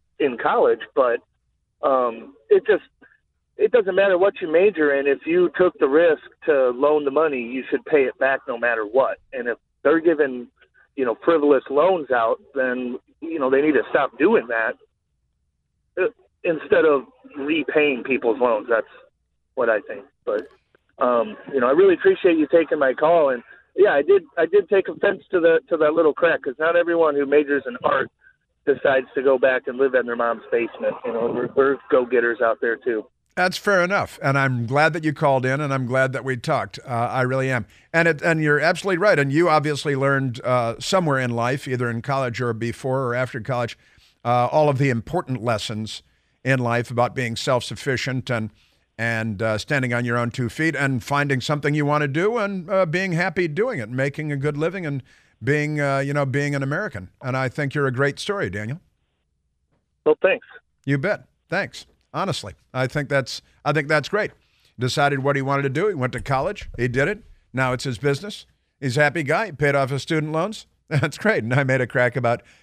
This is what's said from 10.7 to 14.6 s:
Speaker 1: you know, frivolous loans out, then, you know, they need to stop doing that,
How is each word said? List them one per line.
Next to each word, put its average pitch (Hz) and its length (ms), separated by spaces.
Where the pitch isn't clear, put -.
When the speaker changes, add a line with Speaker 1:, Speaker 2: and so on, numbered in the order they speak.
Speaker 1:
you 131 100
know, 117 180
frivolous 147 460
loans 156 400
out, 120 280
then, 127 420
you 160 160
know, 135 140
they 135 100
need 151 120
to 113 180
stop 143 260
doing 165 300
that, 113 260